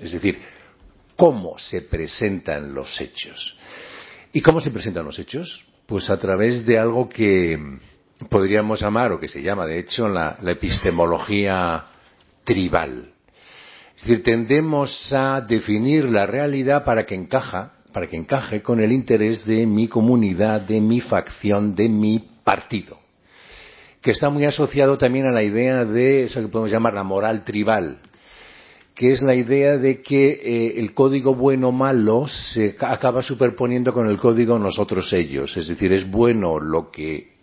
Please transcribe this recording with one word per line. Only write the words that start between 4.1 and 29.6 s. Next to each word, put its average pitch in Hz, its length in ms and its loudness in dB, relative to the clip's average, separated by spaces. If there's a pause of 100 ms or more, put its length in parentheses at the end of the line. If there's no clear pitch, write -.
¿Y 156 80 -2
cómo 160 200 4
se 127 100 -4
presentan 92 340 -6
los 73 140 -12
hechos? - 460 -12 (220)
Pues 98 220 -4
a 98 100 0
través 110 460 0
de 113 140 4
algo 117 300 0
que 92 500 2 (720)
podríamos 104 500 2
llamar, 107 320 0
o 82 60 -4
que 76 100 -10
se 69 140 -12
llama, 92 240 -4
de 80 140 -4
hecho, 110 280 -4
la, 82 320 -2
la 87 120 -2
epistemología 87 1300 0 (600)
tribal. 82 680 -2 (840)
Es - 100 -18
decir, 113 160 4
tendemos 139 920 0
a 135 300 0
definir 113 640 0
la 107 180 2
realidad 139 600 0
para 110 200 2
que - 100 -10
encaja, 92 600 -4 (180)
para 90 140 -6
que 82 100 -10
encaje 104 460 -4
con 117 180 2
el 110 120 4
interés 113 520 2
de 110 220 2
mi 110 220 2
comunidad, 110 760 2
de 107 180 0
mi 113 220 2
facción, 101 720 -2
de 104 160 2
mi 107 340 0 (180)
partido, - 560 -4 (1000)
que 127 120 2
está 143 180 0
muy 147 160 0
asociado 139 500 2
también 131 300 2
a 127 60 2
la 113 100 2
idea 120 420 0
de 127 380 2
eso 123 180 -6
que 110 80 -4
podemos 110 220 -4
llamar 113 240 0
la 101 80 -4
moral 101 420 -2
tribal, 101 540 -2 (960)
que 123 180 4
es 127 80 0
la 135 140 2
idea 139 420 2